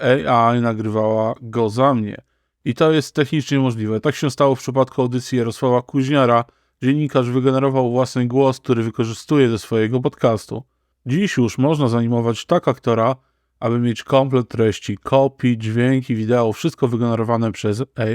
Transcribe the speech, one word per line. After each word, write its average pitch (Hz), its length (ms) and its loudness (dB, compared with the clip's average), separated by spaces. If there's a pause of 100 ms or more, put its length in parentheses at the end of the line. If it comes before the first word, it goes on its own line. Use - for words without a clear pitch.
(300)
A 117 260 4
I 120 60 0
nagrywała 110 800 -2
go 113 280 -2
za 131 240 2
mnie. 107 280 -4 (440)
I 120 80 -2
to 160 180 2
jest 156 240 -2
technicznie 143 440 0
możliwe. 110 400 -2
Tak 127 160 -2
się 139 160 -2
stało 135 240 2
w - 40 -6
przypadku 131 420 -2
audycji 123 360 -2
Jarosława 123 440 0
Kuźniara. 131 640 0 (360)
Dziennikarz 135 480 0
wygenerował 131 600 0
własny 123 360 0
głos, 131 320 2
który 117 240 0
wykorzystuje 117 680 0
do 110 100 -2
swojego 113 400 -2
podcastu. 123 640 -2 (420)
Dziś 165 320 -2
już 120 200 0
można 147 300 2
zanimować 117 580 0
tak 175 220 0
aktora, 120 480 0 (440)
aby 120 200 0
mieć 120 240 -2
komplet 135 440 2
treści, 110 500 -2
kopii, 135 600 0
dźwięki, 120 580 0
wideo, 110 380 0
wszystko 143 340 -2
wygenerowane 113 640 -2
przez 107 320 -4 (320)